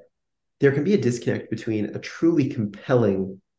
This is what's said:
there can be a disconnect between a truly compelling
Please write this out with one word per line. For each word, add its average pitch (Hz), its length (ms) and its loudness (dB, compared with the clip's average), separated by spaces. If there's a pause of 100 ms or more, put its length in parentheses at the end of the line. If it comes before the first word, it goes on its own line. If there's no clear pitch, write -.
(600)
there 139 120 6
can 135 120 0
be 202 120 2
a - 40 4
disconnect 113 520 -2
between 107 420 -4
a 98 60 -8
truly 160 500 0
compelling 104 920 0 (180)